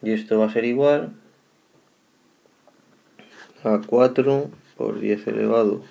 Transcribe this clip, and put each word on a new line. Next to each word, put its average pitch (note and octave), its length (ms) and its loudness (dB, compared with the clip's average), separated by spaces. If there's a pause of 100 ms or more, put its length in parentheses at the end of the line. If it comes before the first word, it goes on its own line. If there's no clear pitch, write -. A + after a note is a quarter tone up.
y A2 80 -2
esto G#2+ 260 0
va A2 80 4
a G#2+ 60 -4
ser A2+ 120 0
igual C#3+ 500 0 (2500)
a G#2+ 240 0
cuatro C3 640 2 (260)
por A2 220 -6
diez G#2 260 -2
elevado A2 640 0